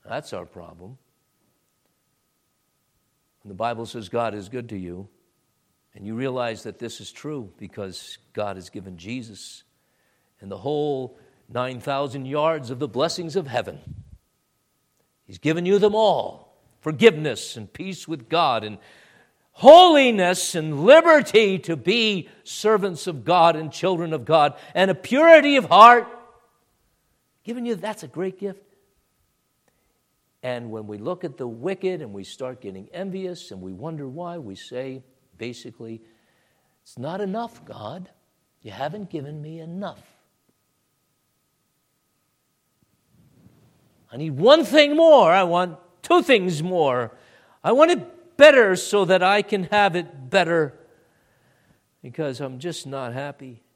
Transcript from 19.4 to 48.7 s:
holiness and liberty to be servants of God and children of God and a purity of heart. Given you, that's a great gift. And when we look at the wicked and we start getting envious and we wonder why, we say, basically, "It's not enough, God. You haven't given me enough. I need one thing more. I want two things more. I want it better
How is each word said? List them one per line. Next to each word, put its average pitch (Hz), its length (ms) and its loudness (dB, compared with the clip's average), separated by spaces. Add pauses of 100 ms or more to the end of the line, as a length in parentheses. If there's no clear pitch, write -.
holiness 262 1000 6
and 156 300 -4
liberty 247 720 6
to 160 180 -6
be 202 520 -2 (140)
servants 196 640 -4
of 151 160 -10
God 170 320 4
and 156 160 -8
children 170 440 -4
of 127 100 -8
God 147 300 2 (200)
and 190 160 2
a 180 40 0
purity 294 600 6
of 214 100 0
heart. 220 420 8 (1400)
Given 233 220 -8
you, 233 80 -4
that's 202 280 -10
a 147 60 -18
great 185 300 -8
gift. 196 240 -10 (1800)
And 120 280 -10
when 110 160 -14
we 104 100 -12
look 160 260 -10
at 135 140 -12
the 127 100 -10
wicked 180 540 -8
and 107 140 -16
we 98 100 -14
start 127 380 -14
getting 190 320 -16
envious 185 560 -12
and 95 100 -16
we 92 140 -14
wonder 143 340 -14
why, 170 300 -14
we 101 180 -16
say, 131 480 -14 (340)
basically, 113 640 -16 (800)
"It's - 160 -20
not 160 220 -10
enough, 208 440 -10
God. 110 460 -16 (500)
You 113 100 -20
haven't 151 400 -12
given 151 320 -12
me 160 180 -16
enough. 170 420 -14 (4000)
I 113 60 -18
need 151 160 -8
one 240 320 6
thing 294 320 4
more. 294 340 6
I 190 120 4
want 175 360 -2 (240)
two 349 200 2
things 180 400 0
more. 139 540 -2 (480)
I 185 80 2
want 302 180 4
it - 460 -6
better 262 400 8